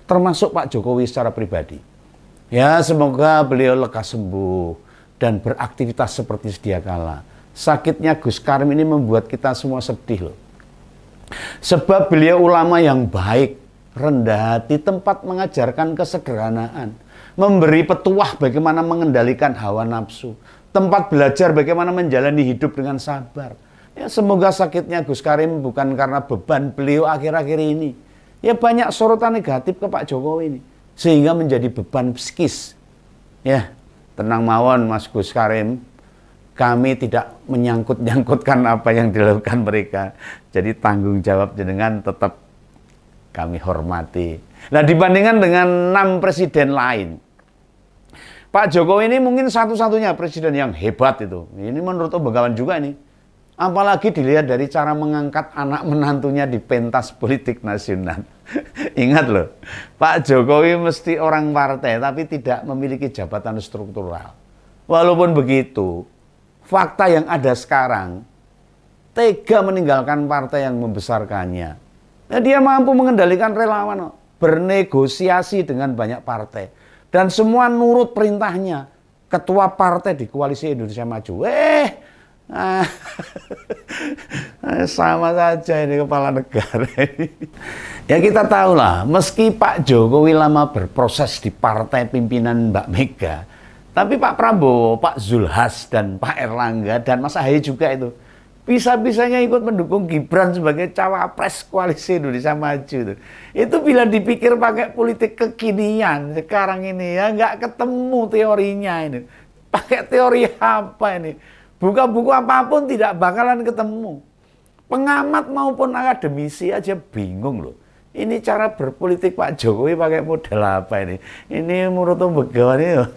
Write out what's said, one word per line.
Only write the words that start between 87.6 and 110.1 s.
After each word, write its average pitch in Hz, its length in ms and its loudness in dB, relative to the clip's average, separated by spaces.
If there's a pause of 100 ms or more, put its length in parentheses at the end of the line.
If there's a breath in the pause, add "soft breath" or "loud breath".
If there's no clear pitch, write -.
Ya, 160 160 4
kita 208 240 4
tahulah, 147 640 4
meski 190 400 2
Pak 185 400 0
Jokowi 135 480 6
lama 151 320 4
berproses 117 720 -2
di 110 80 -6
partai 113 640 -2
pimpinan 117 560 0
Mbak 98 240 -2
Mega, 87 560 -4 (440 loud breath)
tapi 202 240 0
Pak 240 240 0
Prabowo, 131 560 4
Pak 160 240 -2
Zulhas, 104 720 0
dan 101 240 -2
Pak 110 240 -4
Erlangga, 113 560 -2
dan 123 240 0
Mas 143 160 -4
Ahaye 147 240 2
juga 143 320 -2
itu, 131 160 -6 (560 soft breath)
bisa-bisanya 240 800 2
ikut 240 160 2
mendukung 190 480 -2
Gibran 175 480 0
sebagai 165 400 -2
cawapres 190 720 -4
Koalisi 180 480 -2
Indonesia 143 400 -2
Maju 147 400 -6
itu. 107 180 -4 (380 loud breath)
Itu 240 320 0
bila 247 240 4
dipikir 226 480 2
pakai 226 400 -2
politik 226 400 -2
kekinian 208 960 -2
sekarang 190 560 -4
ini 180 320 -4
ya, 214 160 0
nggak 220 320 -2
ketemu 247 520 -2 (120)
teorinya 202 640 0 (100)
ini. 135 140 -8 (500 soft breath)
Pakai - 400 -4
teori 247 480 4